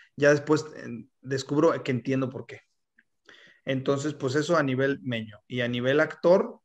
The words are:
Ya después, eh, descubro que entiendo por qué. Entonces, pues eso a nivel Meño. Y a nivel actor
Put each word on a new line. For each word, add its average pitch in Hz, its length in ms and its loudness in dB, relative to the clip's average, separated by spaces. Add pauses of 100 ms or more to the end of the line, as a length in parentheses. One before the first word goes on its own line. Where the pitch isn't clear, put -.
(160)
Ya 143 160 6
después, 147 340 2 (100)
eh, 120 300 -14 (160)
descubro 139 600 0
que 139 80 -4
entiendo 131 380 -2
por - 160 -12
qué. - 160 -18 (1040)
Entonces, 139 480 -2
pues 135 220 -2
eso 156 220 2
a 151 60 4
nivel 135 380 0
Meño. 110 460 -8
Y 123 140 -6
a 120 60 -2
nivel 123 320 0
actor 175 640 2